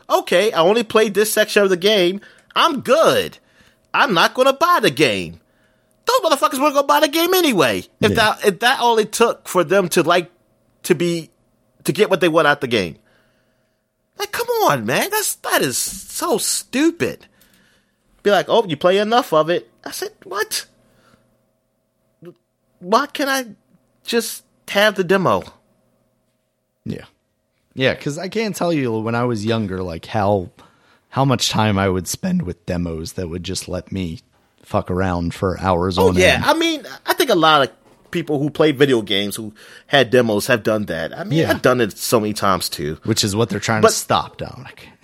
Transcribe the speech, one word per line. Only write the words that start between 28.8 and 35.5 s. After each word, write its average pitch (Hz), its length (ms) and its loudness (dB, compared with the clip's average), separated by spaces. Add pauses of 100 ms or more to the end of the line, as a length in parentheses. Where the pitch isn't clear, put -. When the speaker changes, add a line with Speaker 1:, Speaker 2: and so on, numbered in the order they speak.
Speaker 2:
when 113 140 -2
I 120 100 0
was 117 200 -2
younger, 104 380 -2
like, 85 240 -10
how, 101 440 0 (600)
how 135 140 0
much 131 260 0
time 107 280 2
I 98 100 2
would 92 200 -2
spend 180 340 -4
with - 240 -10
demos 85 460 -6
that 90 160 -8
would 85 160 -8
just 92 240 -8
let 87 240 -8
me 90 280 -6 (420)
fuck - 280 -4
around 87 440 -2
for 90 260 -4